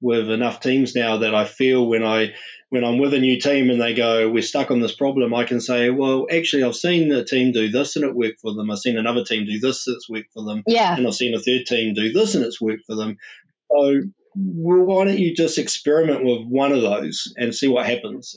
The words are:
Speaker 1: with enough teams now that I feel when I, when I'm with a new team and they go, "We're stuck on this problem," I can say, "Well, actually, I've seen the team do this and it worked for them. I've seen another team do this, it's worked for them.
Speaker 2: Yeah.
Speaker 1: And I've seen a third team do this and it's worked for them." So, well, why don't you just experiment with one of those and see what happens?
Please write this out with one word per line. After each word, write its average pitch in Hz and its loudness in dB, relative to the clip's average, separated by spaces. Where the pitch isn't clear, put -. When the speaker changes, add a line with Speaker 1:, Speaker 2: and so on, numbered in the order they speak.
Speaker 1:
with 117 0
enough 117 -2
teams 131 0
now 113 0
that 107 0
I 107 2
feel 127 2
when 113 0
I, 110 0
when 123 0
I'm 117 0
with 139 2
a 139 2
new 127 2
team 139 2
and 120 2
they 117 0
go, 113 2
"We're 113 2
stuck 139 -2
on 123 2
this 110 -2
problem," 135 0
I 120 0
can 120 -2
say, 120 0
"Well, 131 0
actually, 165 0
I've 117 0
seen 170 2
the 131 2
team 127 2
do 110 0
this 135 -2
and 151 0
it 131 -4
worked 113 -2
for 110 -6
them. 107 -4
I've 101 -4
seen 120 -2
another 120 0
team 110 -4
do 107 -4
this, 127 -2
it's 120 -6
worked 110 -10
for 110 -14
them. 107 -8
Speaker 2:
Yeah. 185 2
Speaker 1:
And 127 0
I've 104 -2
seen 120 -2
a 107 -2
third 123 -2
team 113 -2
do 110 -2
this 196 2
and 135 2
it's - -8
worked 110 -4
for 110 -8
them." 107 -6
So, 139 4
well, 180 2
why 190 2
don't 196 2
you 170 0
just 160 0
experiment 147 0
with 117 0
one 135 2
of 135 2
those 101 -2
and 117 -4
see 139 0
what 123 2
happens? 113 -6